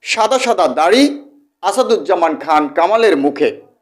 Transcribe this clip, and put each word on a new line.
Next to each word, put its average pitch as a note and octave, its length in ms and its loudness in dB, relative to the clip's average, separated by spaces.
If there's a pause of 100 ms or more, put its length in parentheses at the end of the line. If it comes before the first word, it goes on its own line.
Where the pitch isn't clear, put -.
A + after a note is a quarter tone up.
সাদা A3+ 360 -2
সাদা F#3 300 0
দাড়ি F#3+ 560 0 (380)
আসাদুজ্জামান F3+ 760 0
খান D3+ 320 0
কামালের G3 480 2
মুখে। C#3 440 -2 (220)